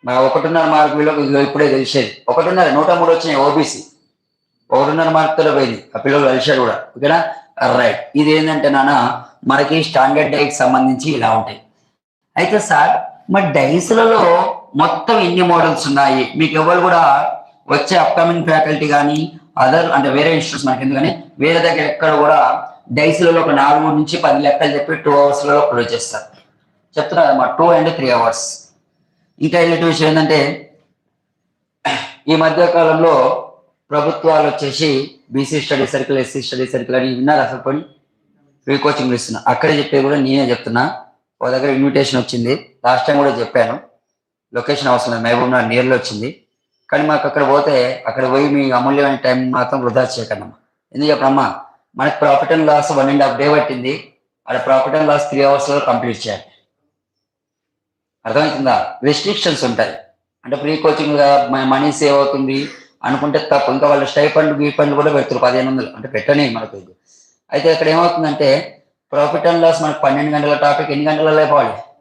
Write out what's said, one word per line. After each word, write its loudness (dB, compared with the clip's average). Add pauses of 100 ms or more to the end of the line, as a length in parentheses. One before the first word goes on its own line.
మా -4 (140)
ఒకటిన్నర 0
మార్క్ 2
వీళ్ళకి 0
ఇదిగో 2
ఇప్పుడే 0
తెలిసేది. -2 (180)
ఒకటిన్నర, 2 (100)
నూట 2 (100)
మూడు 2
వచ్చినాయి -2
ఓబీసీ, 0 (880)
ఒకటిన్నర 0
మార్కుతో 0
పోయింది. -2 (160)
ఆ -6
పిల్లలు 2
కలిశాడు 0
కూడా, -2 (180)
ఓకేనా? 0 (640)
రైట్, 0 (200)
ఇది 2
ఏంటంటే 0
నాన్న, 2 (560)
మనకి 0 (120)
స్టాండర్డ్ 2
డైకి -2
సంబంధించి 0 (100)
ఇలా 0
ఉంటాయి. -8 (760)
అయితే 0 (120)
సార్, 2 (380)
మరి 2 (100)
డైస్లలో 2 (600)
మొత్తం 0 (100)
ఎన్ని 0
మోడల్స్ 2
ఉన్నాయి? 2 (180)
మీకు 0
ఎవరు 2
కూడా 4 (720)
వచ్చే 0
అప్‌కమింగ్ 0
ఫ్యాకల్టీ 0
కానీ 0 (460)
other 4 (120)
అంటే 0
వేరే 2
ఇన్‌స్టిట్యూట్స్ -6
మనకి -2
ఎందుకని 0 (320)
వేరే 2
దగ్గర 0
ఎక్కడ 0 (120)
కూడా 4 (580)
డైస్లలో 2
ఒక 0
నాలుగు 2
నుంచి -2
పది 2
లెక్కలు 2
చెప్పి -4
టూ 0 (100)
అవర్స్లలో 2 (120)
క్లోజ్ -2
చేస్తారు. -8 (680)
చెప్తున్నారు 0
అన్నమాట, 0
two 4
and 2
three -2
hours. -2 (1040)
ఇంకా 0
ఇలాంటి 0
విషయం 0
ఏంటంటే 2 (1900)
ఈ 4
మధ్య 2 (160)
కాలంలో 4 (760)
ప్రభుత్వాలు 2
వచ్చేసి -4 (460)
బీసీ -2
స్టడీ 0
సర్కిల్, -2
ఎస్సీ -8
స్టడీ -4
సర్కిల్ -4
అని -2
విన్నారు 2
అసలు -10
పోనీ? -4 (840)
ఫ్రీ 0
కోచింగ్ -2
ఇస్తున్నా, -8 (140)
అక్కడే 0
చెప్పేది 0
కూడా 0
నేనే 0
చెప్తున్నా. -2 (580)
ఒక -2
దగ్గర -2
ఇన్విటేషన్ 0
వచ్చింది, -4 (320)
లాస్ట్ 0
టైమ్ 2
కూడా 2
చెప్పాను, -2 (800)
లొకేషన్ -4
అవసరం 0
లేదు, -6
మహబూబ్ 0
నగర్ 0
నియర్లో 2
వచ్చింది. -8 (600)
కానీ 0
మాకు 0
అక్కడ -2 (100)
పోతే, 2 (340)
అక్కడ -4
పోయి 2
మీ 0 (160)
అమూల్యమైన 0
టైం 0 (180)
మాత్రం -4
వృధా 0 (100)
చేయకండి -8
అమ్మా. -20 (360)
ఎందుకు -2
చెప్పనమ్మా, 0 (500)
మనకి -2
profit 2
and 0
loss 2 (120)
one 2
and 2
half 0
day 2
పట్టింది, -2 (540)
అక్కడ -6
profit 2
and 0
loss 0
three 0
అవర్స్లో 0 (100)
కంప్లీట్ -2
చేయాలి. -10 (1800)
అర్థమవుతుందా? 0 (320)
రెస్ట్రిక్షన్స్ -2
ఉంటాయి. -4 (520)
అంటే -6
ఫ్రీ -2 (100)
కోచింగ్ 0 (540)
మనీ 2
సేవ్ 2
అవుతుంది -2 (480)
అనుకుంటే -2 (120)
తప్పు. 0
ఇంకా 0
వాళ్ళ 2
స్టైఫండ్, 2
గీఫండ్ 0
కూడా 2
పెడతారు -2
పదిహేను 0
వందలు, -4
అంటే -16
పెట్టని 0 (120)
మనకు -10
ఇది. -20 (600)
అయితే 0
ఇక్కడ 0
ఏమవుతుందంటే 0 (640)
profit 0
and 0
loss 4
మనకు -4
పన్నెండు 0
గంటల 0
టాపిక్ 0
ఎన్ని -2
గంటలలో 2
అయిపోవాలి? 2 (260)